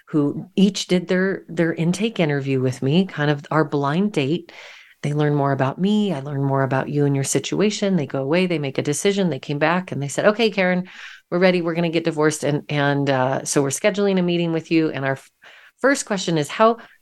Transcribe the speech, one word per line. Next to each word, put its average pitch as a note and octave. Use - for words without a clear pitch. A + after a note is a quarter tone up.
who D3
each G3+
did F3+
their, F#3
their E3
intake F#3
interview C#3
with B2+
me, D#3+
kind D3
of D3
our D#3
blind D3+
date. D3+
They D3
learn D3
more C#3
about C#3
me. G3+
I C#3
learn C#3
more C3+
about C3+
you D3
and C#3+
your C#3
situation. F#3+
They C#3+
go C3+
away, E3+
they E3+
make C#3+
a C#3+
decision. F3+
They C3+
came D3
back E3+
and C3+
they C#3
said, C3+
"Okay, G#3+
Karen, F3+
we're F3
ready. F3+
We're E3
gonna E3+
get D#3+
divorced." D3+
And, C#3+
and, C#3+
uh, C3
so -
we're C#3
scheduling G3
a F3+
meeting F3
with D#3+
you. D#3+
And C3+
our C3+
f-, -
first C4+
question F#3
is, D3
"How A3+